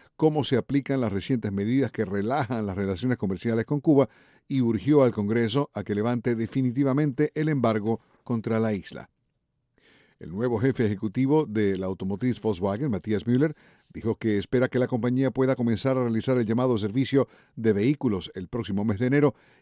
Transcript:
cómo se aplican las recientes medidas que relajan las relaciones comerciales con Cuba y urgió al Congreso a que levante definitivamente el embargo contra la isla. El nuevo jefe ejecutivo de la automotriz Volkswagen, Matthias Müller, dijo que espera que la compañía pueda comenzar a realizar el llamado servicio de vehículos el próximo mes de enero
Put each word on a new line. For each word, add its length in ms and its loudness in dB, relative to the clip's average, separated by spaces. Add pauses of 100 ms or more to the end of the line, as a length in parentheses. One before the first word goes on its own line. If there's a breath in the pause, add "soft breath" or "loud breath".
(160 soft breath)
cómo 280 2
se 140 0
aplican 420 -2
las 100 0
recientes 400 -4
medidas 420 0
que 120 -2
relajan 640 -2
las 100 -6
relaciones 400 -2
comerciales 480 -2
con 160 -2
Cuba 300 4 (360 soft breath)
y 140 -2
urgió 420 4
al 100 4
Congreso 600 0
a 100 -6
que 120 -4
levante 400 0
definitivamente 1000 0
el 140 -2
embargo 540 0 (200 soft breath)
contra 380 -2
la 140 0
isla. 340 -10 (1120 soft breath)
El 100 -16
nuevo 300 -2
jefe 260 2
ejecutivo 600 0
de 320 0
la 80 -4
automotriz 520 -4
Volkswagen, 520 -2
Matthias 360 -2
Müller, 300 0 (340 soft breath)
dijo 260 -4
que 200 0
espera 320 0
que 100 -2
la 100 2
compañía 420 0
pueda 260 0
comenzar 400 0
a 60 0
realizar 340 0
el 80 2
llamado 320 2
servicio 520 0 (280 soft breath)
de 160 2
vehículos 600 0
el 140 -10
próximo 360 -4
mes 140 0
de 80 0
enero 280 4 (280 soft breath)